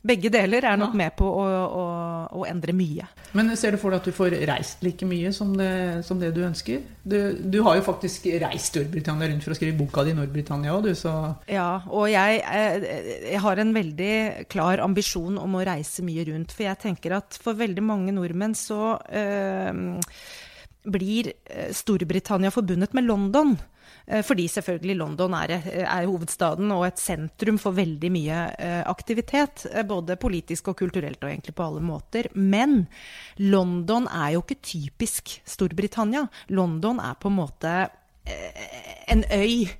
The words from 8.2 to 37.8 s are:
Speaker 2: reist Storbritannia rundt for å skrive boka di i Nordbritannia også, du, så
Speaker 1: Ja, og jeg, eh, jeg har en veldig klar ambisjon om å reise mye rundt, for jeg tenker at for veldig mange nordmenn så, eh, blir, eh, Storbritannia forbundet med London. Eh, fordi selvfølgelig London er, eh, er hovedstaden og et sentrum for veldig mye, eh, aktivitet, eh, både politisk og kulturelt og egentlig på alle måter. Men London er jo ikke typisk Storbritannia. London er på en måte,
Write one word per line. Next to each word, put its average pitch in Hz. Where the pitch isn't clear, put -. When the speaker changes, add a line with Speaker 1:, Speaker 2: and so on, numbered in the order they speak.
Speaker 2:
reist -
Storbritannia 156
rundt 147
for 156
å -
skrive 160
boka 143
di 160
i 160
Nordbritannia 147
også, 208
du, 180
så 165
Speaker 1:
Ja, 180
og 208
jeg, 208
eh, 156
jeg 196
har 190
en 220
veldig 185
klar 175
ambisjon 190
om 190
å 185
reise 175
mye 165
rundt, 160
for 208
jeg 190
tenker 180
at -
for 226
veldig 208
mange 196
nordmenn 185
så, 214
eh, 196
blir, 208
eh, -
Storbritannia 190
forbundet 185
med 262
London. 226
Eh, 214
fordi 180
selvfølgelig 180
London 170
er, 160
eh, 175
er 175
hovedstaden 175
og 180
et 180
sentrum 196
for 202
veldig 170
mye, 160
eh, 175
aktivitet, 269
eh, 220
både 185
politisk 180
og 190
kulturelt 170
og 139
egentlig -
på -
alle 151
måter. 170
Men 196
London 196
er 151
jo 170
ikke -
typisk -
Storbritannia. 208
London 190
er 123
på -
en 202
måte, 175